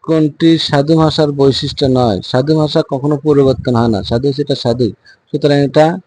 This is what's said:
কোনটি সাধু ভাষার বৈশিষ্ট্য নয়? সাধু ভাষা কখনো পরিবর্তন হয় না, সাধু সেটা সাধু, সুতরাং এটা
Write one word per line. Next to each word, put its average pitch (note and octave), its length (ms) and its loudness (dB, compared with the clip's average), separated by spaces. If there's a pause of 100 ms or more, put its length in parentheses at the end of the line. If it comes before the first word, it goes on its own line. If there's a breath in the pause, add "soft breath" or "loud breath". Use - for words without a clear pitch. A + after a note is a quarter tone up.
কোনটি D#3+ 560 2
সাধু D3+ 400 0
ভাষার D#3 340 0
বৈশিষ্ট্য C#3 540 -2
নয়? B2 360 0
সাধু C#3+ 360 -2
ভাষা D3+ 320 0
কখনো C#3+ 280 -2
পরিবর্তন C3+ 580 0
হয় A#2 120 2
না, G#2 160 -2
সাধু C3 300 -2
সেটা C#3 220 -4
সাধু, A#2+ 340 -2 (420 soft breath)
সুতরাং C#3+ 280 2
এটা D3+ 480 2